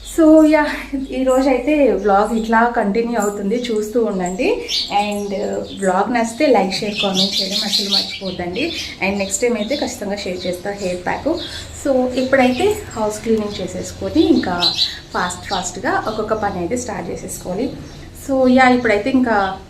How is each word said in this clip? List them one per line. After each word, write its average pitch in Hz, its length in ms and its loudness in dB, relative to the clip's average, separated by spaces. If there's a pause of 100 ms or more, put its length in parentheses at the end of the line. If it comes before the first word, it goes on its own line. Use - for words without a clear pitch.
(140)
So 330 100 6 (260)
యా, 302 100 4 (580)
ఈరోజు 262 340 4
అయితే 269 200 2 (300)
వ్లాగ్ 208 340 4
ఇట్లా 226 220 2 (160)
కంటిన్యూ 233 480 0
అవుతుంది, 202 340 -2 (120)
చూస్తూ 214 280 -2 (120)
ఉండండి. 190 380 -2 (540)
And 202 300 -4 (500)
వ్లాగ్ 196 340 0
నచ్చితే 233 300 0 (100)
లైక్, 190 220 2
షేర్, 208 240 -4
కామెంట్ 190 360 0
చేయడం 196 220 -2 (100)
అసలు 202 260 -2
మర్చిపోద్దండి. 185 680 -4 (420)
And 196 80 0 (100)
నెక్స్ట్ 196 200 -2
టైమ్ 233 180 0
అయితే 220 220 -2
ఖచ్చితంగా 202 400 -6
షేర్ 180 240 -6
చేస్తా 180 240 -6 (120)
హెయిర్ 180 260 -4
ప్యాక్. 185 200 -4 (540)
So 285 80 0 (320)
ఇప్పుడైతే 254 460 2 (260)
హౌస్ 214 300 -4
క్లీనింగ్ 214 360 0
చేసేసుకొని 185 640 -2 (140)
ఇంకా 180 180 -2 (600)
ఫాస్ట్ 185 340 -4
ఫాస్ట్గా 202 420 -4 (140)
ఒక్కొక్క 220 260 -2 (120)
పని 190 180 -2
అయితే 190 140 -2 (100)
స్టార్ట్ 190 260 -6
చేసేసుకోవాలి. 185 540 -6 (580)
So 269 100 -2 (220)
యా, 262 100 8 (120)
ఇప్పుడైతే 214 300 0 (100)
ఇంకా 233 180 2 (320)